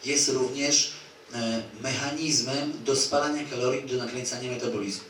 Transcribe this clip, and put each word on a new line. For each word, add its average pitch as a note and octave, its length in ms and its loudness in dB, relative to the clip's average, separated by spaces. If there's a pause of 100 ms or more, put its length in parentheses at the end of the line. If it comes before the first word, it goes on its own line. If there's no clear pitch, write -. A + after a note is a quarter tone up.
jest C#3+ 240 4
również, C#3 640 2 (420)
e, A2+ 280 0 (220)
mechanizmem C#3+ 880 0 (120)
do C3+ 100 4
spalania D3 540 2
kalorii, B2+ 400 0
do B2+ 80 0
nakręcania B2 540 -4
metabolizmu. G#2+ 580 -2